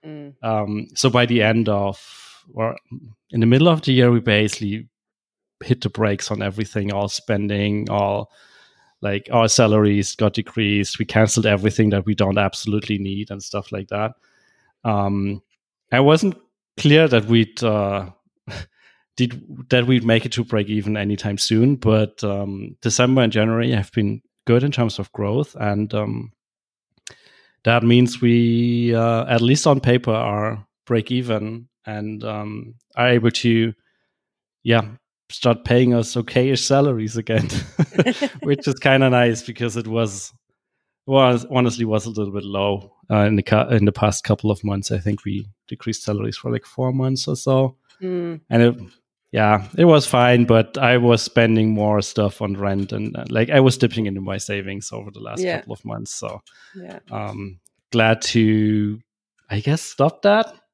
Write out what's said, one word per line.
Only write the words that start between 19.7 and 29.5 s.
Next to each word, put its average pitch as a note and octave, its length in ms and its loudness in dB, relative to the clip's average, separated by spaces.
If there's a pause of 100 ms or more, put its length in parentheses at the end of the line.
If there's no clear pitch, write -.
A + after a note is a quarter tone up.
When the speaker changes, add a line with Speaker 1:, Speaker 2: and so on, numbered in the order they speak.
Speaker 2:
that B2 160 2
we'd B2 180 2
make A2+ 220 2
it A#2 60 -8
to A#2+ 120 -4
break G#2 240 -2
even G#2+ 280 -4
anytime G2+ 420 -4
soon, B2 380 2
but, A2 480 0
um, G2+ 560 -8
December B2+ 420 2
and A#2 100 2
January A2+ 400 0
have G#2 200 -2
been A2 280 -2 (260)
good A#2+ 180 4
in D3 80 -2
terms A#2 260 -2
of G2+ 140 -10
growth, G#2+ 480 -4
and, G#2 340 -2
um, A2 380 -6 (1300)
that A#2 180 2
means A#2+ 380 4
we, A#2 720 2
uh, A#2 320 0
at B2 160 2
least C3 240 2